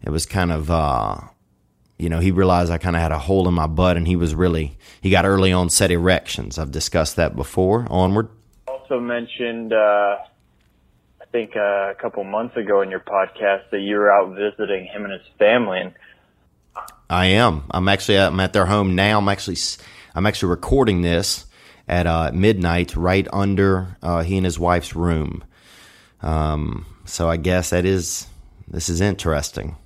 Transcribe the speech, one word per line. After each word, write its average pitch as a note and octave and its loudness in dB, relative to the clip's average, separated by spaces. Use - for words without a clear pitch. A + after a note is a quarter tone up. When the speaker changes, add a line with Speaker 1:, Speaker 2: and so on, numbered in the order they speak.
Speaker 1:
it - -6
was D#2+ -2
kind F2+ 0
of, D#2 -4
uh, C2+ 0
you E2+ -4
know, E2 -2
he F#2 2
realized F2 2
I E2 -2
kinda E2+ 0
had D#2+ 0
a D#2 -2
hole F#2 2
in F2 2
my D#2+ 0
butt, F2 2
and E2 0
he F2+ 2
was E2 0
really, D#2+ 0
he F#2+ 0
got F#2 4
early F#2+ 4
onset F2+ 2
erections. E2+ 0
I've C#2+ -6
discussed D#2 -2
that E2 0
before. F#2+ 0
Onward. G2 2
Speaker 2:
Also C3 -6
mentioned, A#2 -6
uh, G#2 4
I - -20
think, A2+ -4
uh, G2+ 0
a G2 -8
couple G#2+ -8
months G#2 -6
ago G2+ 0
in F#2+ -4
your F#2+ -6
podcast G2 -2
that G2+ -4
you G2+ -4
were G#2 4
out F#2+ 2
visiting G2+ -4
him G#2 -12
and G2 -10
his F#2 -14
family. G#2 2
And F#2 -10
Speaker 1:
I F2+ 2
am. F#2 4
I'm F#2 0
actually, G2 2
I'm F#2 2
at F#2+ 0
their G2 4
home G2 2
now. G#2 2
I'm G2+ 0
actually, G2 -4
s-, - -8
I'm F#2 0
actually G2+ 0
recording G#2 2
this E2+ -2
at, F2 0
uh, E2 0
midnight, F2 0
right F2+ 0
under, F#2+ 0
uh, E2+ -2
he F2+ -2
and F#2 0
his E2 -2
wife's F2 0
room. E2 -2
Um, D#2 -2
so - -2
I E2 0
guess F2+ 0
that F2+ 0
is, F#2 -2
this D#2+ -8
is E2+ 0
interesting. D#2+ -2